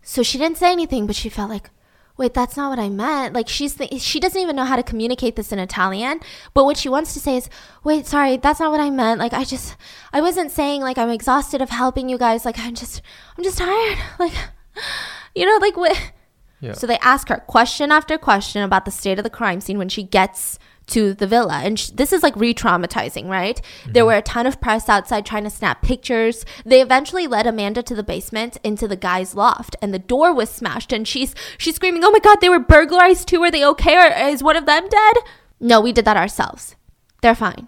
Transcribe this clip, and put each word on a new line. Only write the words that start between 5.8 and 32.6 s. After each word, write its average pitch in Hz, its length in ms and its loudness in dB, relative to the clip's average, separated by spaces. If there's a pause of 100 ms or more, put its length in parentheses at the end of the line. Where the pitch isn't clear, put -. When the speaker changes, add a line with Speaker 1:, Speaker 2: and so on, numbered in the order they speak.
Speaker 1:
But 269 120 6
what 294 120 0
she 277 120 -8
wants 294 240 -4
to 302 60 -10
say 262 180 -4
is, 247 120 -8 (340)
"Wait, 302 240 0
sorry, 277 300 0
that's 285 220 0
not 311 120 0
what 302 80 0
I 285 100 0
meant. 233 300 0
Like, 233 140 -4
I 262 100 -4
just, - 320 -10 (360)
I 285 100 0
wasn't 330 300 -2
saying, 285 300 -4
like, 254 160 -6
I'm 233 120 -2
exhausted 254 520 -2
of 254 80 -4
helping 254 400 -4
you 254 80 -4
guys. 233 280 0
Like, 226 120 -6
I'm 233 160 -10
just, - 280 -14 (360)
I'm 349 60 -8
just 370 140 -4
tired." 403 500 -2
<laughs> - 120 -18
Like, 349 140 -2 (1000)
you 349 100 0
know, 427 160 4
like, 392 160 0
what? 349 200 2 (640)
Speaker 2:
Yeah. 123 120 -10
Speaker 1:
So 240 140 -8
they 233 120 0
ask 254 300 2
her - 80 0
question 247 540 0
after 311 260 2
question 208 460 0
about 196 220 0
the 196 60 -8
state 190 260 -4
of 208 60 -6
the 226 60 -6
crime 196 320 -4
scene 196 160 -6
when 190 100 -4
she 196 160 -8
gets - 560 -2 (280)
to 208 260 0
the 202 140 -2
villa. 196 360 0
And 208 160 -4
sh-, - 140 -8
this 262 180 0
is, 359 120 2
like, 302 120 2
re-traumatizing, 180 960 -2
right? 190 320 -4 (240)
There 143 160 4
Speaker 2:
Mm-hmm. 220 60 6
Speaker 1:
were 226 80 4
a 202 60 2
ton 240 260 -4
of 269 120 -4
press 226 300 -2
outside 208 360 0
trying 214 180 -6
to 214 60 -8
snap - 340 -4
pictures. 233 600 -2 (220)
They 254 160 8
eventually 277 460 0
led 226 180 0
Amanda 220 380 -2
to 240 120 -8
the 208 80 -6
basement 220 600 -8
into 214 240 -4
the 196 100 -4
guy's 185 380 -4
loft, 220 460 0
and 202 120 -4
the 190 60 -6
door 294 340 2
was 240 160 0
smashed, - 420 -8
and 220 160 -4
she's, 262 280 -6 (220)
she's 320 180 -4
screaming, 349 280 0
"Oh 403 80 8
my 427 80 6
God, 415 220 8
they 359 80 6
were 349 100 6
burglarized 339 680 6